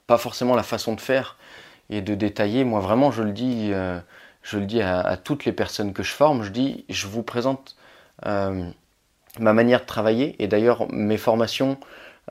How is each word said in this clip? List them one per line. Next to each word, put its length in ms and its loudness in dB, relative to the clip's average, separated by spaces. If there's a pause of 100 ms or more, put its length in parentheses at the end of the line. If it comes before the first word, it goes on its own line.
pas 100 6
forcément 380 0
la 80 4
façon 320 -4
de 80 -8
faire 340 -2 (540)
et 100 -4
de 140 -2
détailler. 500 0
Moi, 160 0
vraiment, 300 4
je 120 -2
le 100 -2
dis, 420 -4
euh, 240 -4 (440)
je 160 -8
le 60 -2
dis 160 0
à, 200 0
à 180 0
toutes 260 -6
les 80 0
personnes 400 -4
que 100 -6
je 100 -6
forme, 300 2
je 60 -6
dis, 400 -4
je 180 -6
vous 160 -6
présente, 540 -4 (480)
euh, 400 -2 (720)
ma 140 4
manière 300 6
de 40 -18
travailler. 560 0
Et 60 0
d'ailleurs, 420 4
mes 280 0
formations, 580 0 (540)